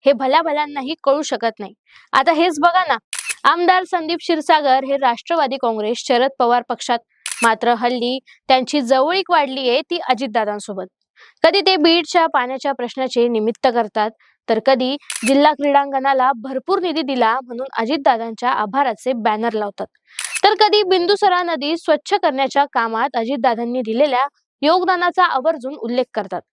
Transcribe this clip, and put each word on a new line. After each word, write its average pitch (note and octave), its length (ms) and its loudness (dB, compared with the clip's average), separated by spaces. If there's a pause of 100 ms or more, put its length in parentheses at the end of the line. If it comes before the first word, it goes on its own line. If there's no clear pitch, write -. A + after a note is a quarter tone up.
हे C#4 60 6
भल्या C4+ 300 2
भल्यांनाही D4 600 -4
कळू C#4+ 180 2
शकत A3+ 380 -4
नाही. G3+ 140 -12 (380)
आता C#4 200 2
हेच D#4+ 280 2
बघा F4 280 2
ना, A#3+ 100 0 (460)
आमदार F4 400 2
संदीप E4+ 340 -4
क्षीरसागर D4+ 680 2
हे C#4 140 -2
राष्ट्रवादी C4+ 580 -2
काँग्रेस, A3+ 420 -2
शरद B3+ 320 0 (100)
पवार A#3+ 300 2
पक्षात, A#3+ 300 -4 (440)
मात्र A#3 300 2
हल्ली B3 460 -2 (280)
त्यांची C4 340 2
जवळीक D4 500 2
वाढलीये C4+ 500 0
ती F4 160 -6
अजितदादांसोबत. G#3 840 -4 (600)
कधी F4 180 4
ते F#4+ 140 4
बीडच्या E4 520 4
पाण्याच्या C4+ 440 -2
प्रश्नाचे B3 560 -2
निमित्त A3+ 460 0
करतात, A3 380 -2 (380)
तर A3 160 2
कधी C4 320 2 (300)
जिल्हा C#4+ 260 4
क्रीडांगणाला C#4 840 2
भरपूर C4+ 440 -4
निधी E4 220 -2
दिला B3+ 420 0
म्हणून B3 240 -10 (100)
अजितदादांच्या A#3+ 760 -2
आभाराचे B3+ 600 -4
बॅनर A3 400 -2
लावतात, G#3 340 -6 (560)
तर G#4 160 4
कधी G#4 240 4
बिंदुसरा F4+ 600 2
नदी D#4+ 340 -4
स्वच्छ D4+ 360 -2
करण्याच्या C#4 600 0
कामात A3+ 420 -2
अजितदादांनी A#3+ 680 -2
दिलेल्या B3+ 460 0 (340)
योगदानाचा F4 640 2
आवर्जून C#4 500 -2
उल्लेख A#3+ 380 -4
करतात F#3+ 280 -6 (120)